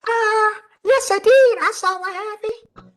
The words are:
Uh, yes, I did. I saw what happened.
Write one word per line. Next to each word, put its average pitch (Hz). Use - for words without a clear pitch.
Uh, 440
yes, 523
I 403
did. 480
I 320
saw 381
what 370
happened. 427